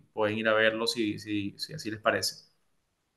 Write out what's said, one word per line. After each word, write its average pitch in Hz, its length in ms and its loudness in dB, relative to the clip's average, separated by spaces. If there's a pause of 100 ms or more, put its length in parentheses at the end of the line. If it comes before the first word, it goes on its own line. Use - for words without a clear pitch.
(140)
pueden 107 240 0
ir 110 100 0
a 110 60 4
verlo 110 320 4
si, 110 320 -2
si, 104 400 -6
si - 160 -12
así 104 160 -8
les 110 100 -8
parece. - 460 0 (720)